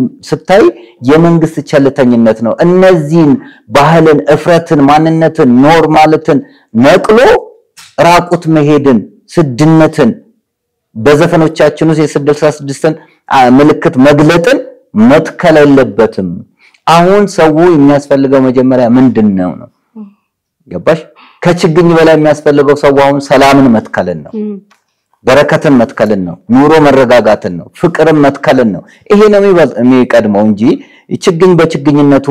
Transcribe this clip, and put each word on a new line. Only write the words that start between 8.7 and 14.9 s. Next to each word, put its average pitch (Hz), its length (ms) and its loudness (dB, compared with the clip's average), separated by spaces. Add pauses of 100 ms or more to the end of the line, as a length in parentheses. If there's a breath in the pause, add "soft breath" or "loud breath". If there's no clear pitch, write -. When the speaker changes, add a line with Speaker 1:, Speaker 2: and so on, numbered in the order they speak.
Speaker 1:
ስድነትን 156 800 0 (840)
በዘፈኖቻችን 156 920 0
ውስጥ 156 140 0
የስድስት 143 300 -4
ስልሳ 147 220 -2
ስድስትን 147 400 -6 (360 loud breath)
አ-፣ 131 220 2
ምልክት 147 460 2
መግለጥን 156 600 2 (440)